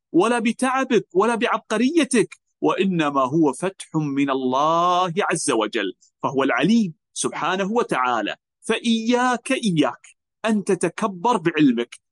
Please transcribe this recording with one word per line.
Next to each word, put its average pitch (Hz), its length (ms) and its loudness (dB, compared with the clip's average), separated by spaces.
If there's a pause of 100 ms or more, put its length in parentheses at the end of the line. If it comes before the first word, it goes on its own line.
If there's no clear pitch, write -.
(120)
ولا 226 260 0
بتعبك 247 760 0
ولا 214 200 2
بعبقريتك، 226 1040 0 (200)
وإنما 156 600 0
هو 139 320 2
فتح - 420 -8
من 143 360 0
الله 160 880 0
عز 175 320 -2
وجل، 107 420 0 (300)
فهو 135 200 0
العليم 160 520 2 (180)
سبحانه 185 600 -4
وتعالى. 127 640 -2 (240)
فإياك، 226 920 0
إياك 180 540 0 (380)
أن 214 200 0
تتكبر 196 720 -2
بعلمك، 156 640 2 (100)